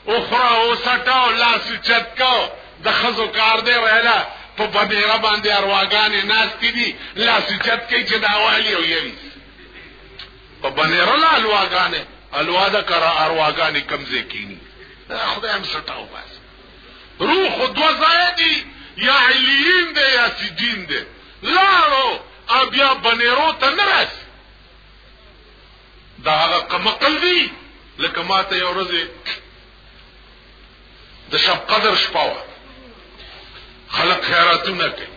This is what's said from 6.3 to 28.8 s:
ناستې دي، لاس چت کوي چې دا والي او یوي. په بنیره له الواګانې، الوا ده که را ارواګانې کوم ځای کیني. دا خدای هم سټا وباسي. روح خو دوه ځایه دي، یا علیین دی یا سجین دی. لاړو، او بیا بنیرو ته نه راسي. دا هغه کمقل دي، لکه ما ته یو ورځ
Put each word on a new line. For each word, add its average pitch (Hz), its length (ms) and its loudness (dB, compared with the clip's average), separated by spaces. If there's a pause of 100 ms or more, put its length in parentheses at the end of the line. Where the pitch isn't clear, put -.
ناستې 220 440 0
دي، 233 200 -4 (200)
لاس 220 320 0 (160)
چت 226 260 -2
کوي 240 160 0
چې - 80 0
دا 208 240 0
والي 214 360 2
او 170 100 0
یوي. 165 300 -2 (1500)
په 135 80 -4
بنیره 170 460 2
له 320 200 4
الواګانې، 180 640 0 (300)
الوا 175 360 0
ده 196 140 0
که 180 120 -2
را 165 180 2 (140)
ارواګانې 156 540 0 (100)
کوم 143 140 -6
ځای 139 180 -4
کیني. 101 360 -12 (500)
دا 220 180 -6
خدای 208 240 -6
هم 196 140 -4
سټا 156 320 -8
وباسي. - 440 -16 (800)
روح 320 300 0
خو - 160 -2
دوه 311 260 0
ځایه 330 440 2
دي، 320 300 0 (300)
یا 247 200 2 (120)
علیین 277 640 2
دی 285 200 2
یا 240 120 4 (120)
سجین 202 500 -6
دی. 139 120 -4 (420)
لاړو، 311 640 4 (400)
او 254 180 2
بیا 262 280 2
بنیرو 240 580 2
ته 262 180 0
نه 359 140 0
راسي. 370 400 -2 (1900)
دا 156 140 0
هغه 165 280 2
کمقل 220 600 -2
دي، 349 300 2 (480)
لکه 170 240 -4
ما 190 200 2
ته 190 140 -6
یو 180 180 -2
ورځ 185 160 -4 (2500)